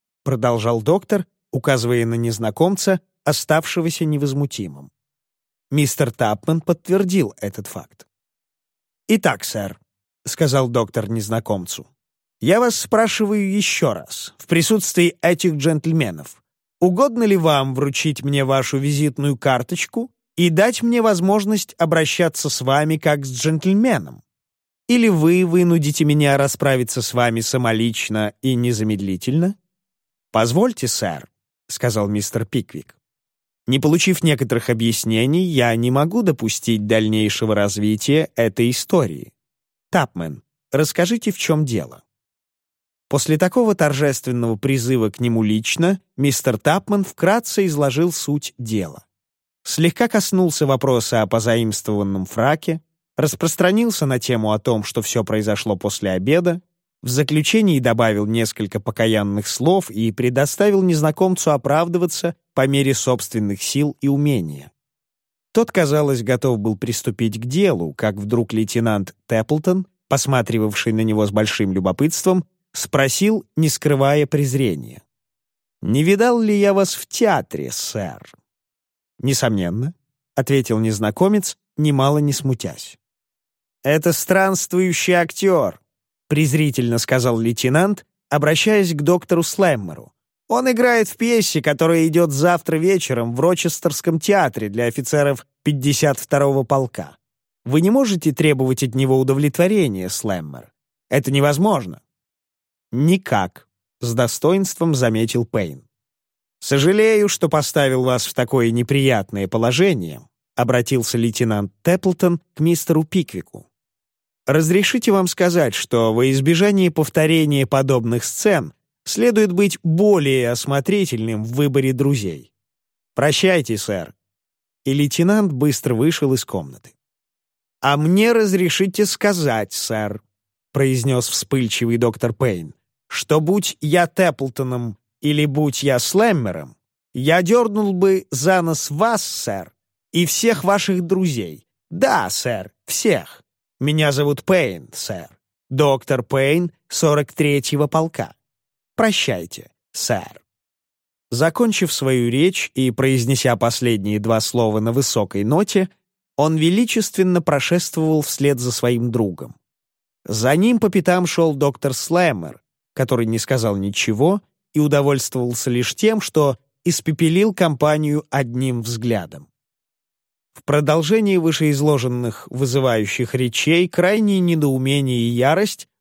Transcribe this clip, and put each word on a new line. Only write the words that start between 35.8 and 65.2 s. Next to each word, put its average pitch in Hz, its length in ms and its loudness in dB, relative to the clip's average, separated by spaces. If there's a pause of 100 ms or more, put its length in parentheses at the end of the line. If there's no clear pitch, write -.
могу 165 320 0
допустить 113 640 -2
дальнейшего 107 680 0
развития 104 800 0
этой 117 340 0
истории. 120 640 -2 (600)
Тапмен, 87 520 -4 (300)
расскажите, 180 580 0
в - 60 -8
чем 151 260 0
дело?" 107 400 -6 (1040)
После 151 300 0
такого 202 380 2
торжественного 131 800 0
призыва 123 520 0
к - 120 -8
нему 117 200 0
лично 110 600 0 (160)
мистер 135 400 0
Тапмен 196 480 0
вкратце 202 600 0
изложил 147 460 0
суть - 460 -6
дела. 104 480 -6 (580)
Слегка 175 460 0
коснулся 185 560 2
вопроса 123 560 2
о 104 60 0
позаимствованном 107 960 -2
фраке, 151 560 -2 (340)
распространился 185 920 0
на 131 140 0
тему 110 320 0
о 107 80 2
том, 110 240 0
что - 180 -6
все 110 220 -2
произошло 107 540 -2
после 98 340 -4
обеда, 165 500 0 (440)
в - 20 -6
заключении 151 720 2
добавил 113 460 0
несколько 110 540 -4
покаянных 104 680 -2
слов 175 440 0
и 110 200 -2
предоставил 147 680 0
незнакомцу 170 680 0
оправдываться 170 840 -2 (200)
по 135 100 2
мере 135 300 2
собственных 107 680 -4
сил 147 400 -2
и 139 60 -2
умения. 120 640 -2 (800)